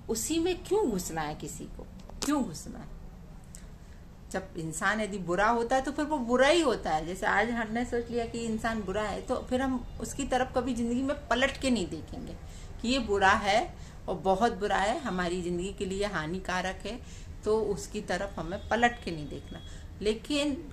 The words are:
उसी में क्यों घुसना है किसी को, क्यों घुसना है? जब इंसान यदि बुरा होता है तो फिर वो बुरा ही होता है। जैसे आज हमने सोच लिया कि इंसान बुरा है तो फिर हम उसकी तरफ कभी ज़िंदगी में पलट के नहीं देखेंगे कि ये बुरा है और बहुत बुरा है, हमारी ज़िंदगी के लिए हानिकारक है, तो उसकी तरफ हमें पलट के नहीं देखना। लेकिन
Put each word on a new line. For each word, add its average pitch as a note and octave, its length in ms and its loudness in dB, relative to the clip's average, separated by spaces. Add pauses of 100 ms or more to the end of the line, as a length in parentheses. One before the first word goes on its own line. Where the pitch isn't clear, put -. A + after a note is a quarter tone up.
उसी C4 300 0
में F4 260 2
क्यों G4 260 4
घुसना F3+ 300 -2
है D3+ 140 -2
किसी D3 320 -8
को, - 200 -12 (380)
क्यों C#4+ 200 4
घुसना - 340 -8
है? - 140 -12 (1400)
जब F#3+ 260 -6
इंसान F#3+ 420 0
यदि G3+ 200 -2
बुरा F3+ 280 4
होता A#3 280 4
है C4 60 4
तो D4 100 -2
फिर D4+ 120 0
वो D4+ 160 2
बुरा B3 280 6
ही E4+ 120 8
होता G#3 300 2
है। D#3 160 2
जैसे F#3 200 -2
आज G3+ 240 4
हमने A#3 340 0
सोच A#3+ 260 0
लिया A#3 160 0
कि A#3 120 -4
इंसान A3+ 440 0
बुरा F#3+ 200 0
है F#3+ 200 -2
तो B3 140 0 (140)
फिर B3+ 120 2
हम C4 140 2 (240)
उसकी B3 240 -4
तरफ B3+ 300 2
कभी B3+ 200 0
ज़िंदगी A#3+ 280 0
में C#4 140 0 (120)
पलट B3+ 280 2
के C4+ 140 2
नहीं G3+ 160 4
देखेंगे - 480 -8 (480)
कि A3+ 60 0
ये C4 120 4
बुरा G3+ 320 6
है G#3+ 420 4 (340)
और G3 60 -2
बहुत F#3+ 380 4
बुरा G3 240 0
है, G#3 240 2
हमारी F#3 420 0
ज़िंदगी F3 300 -2
के G3 140 -4
लिए G3 200 0
हानिकारक F#3 800 -2
है, A3+ 120 -6 (460)
तो G#3+ 200 4
उसकी G3+ 380 -2
तरफ G3 360 -2
हमें F3 300 -6
पलट A#3 360 4
के G3+ 60 -2
नहीं D3+ 180 -4
देखना। C#3+ 320 -10 (420)
लेकिन C#4 520 0 (180)